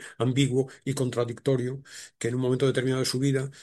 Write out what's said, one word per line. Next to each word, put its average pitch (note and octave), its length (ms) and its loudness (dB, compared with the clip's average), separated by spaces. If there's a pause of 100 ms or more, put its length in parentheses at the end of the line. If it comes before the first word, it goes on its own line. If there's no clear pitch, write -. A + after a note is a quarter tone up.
(180)
ambiguo B2+ 500 2 (160)
y C#3 100 -2
contradictorio B2+ 880 -2 (360)
que A#2 100 -2
en B2 80 -2
un B2+ 60 0
momento B2+ 240 2
determinado C3 340 2
de B2 60 0
su B2+ 140 -2
vida C3+ 300 0 (120)